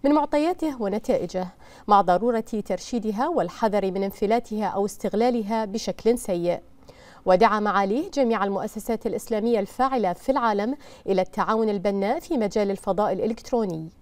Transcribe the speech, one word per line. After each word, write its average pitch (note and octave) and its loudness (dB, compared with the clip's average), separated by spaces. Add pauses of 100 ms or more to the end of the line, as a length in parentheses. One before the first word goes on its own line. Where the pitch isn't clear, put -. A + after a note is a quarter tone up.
من C#4+ 4
معطياته D4+ 0
ونتائجه، F#3 -2 (400)
مع G3+ 8
ضرورة G3+ 2
ترشيدها G#3+ -4
والحذر G3+ 0
من G3 -2
انفلاتها G#3+ -2
أو G3 -2
استغلالها A3 -2
بشكل G#3+ -2
سيء. F3 -2 (640)
ودعا G3+ 6
معاليه G#3 0
جميع A3+ 2
المؤسسات G#3+ -4
الإسلامية A3 0
الفاعلة A#3 0
في - -4
العالم A#3 0 (300)
إلى F#3 2
التعاون G#3+ 2
البناء G3+ 0
في E4 -4
مجال G#3 0
الفضاء G3 0
الإلكتروني G3 -2 (140)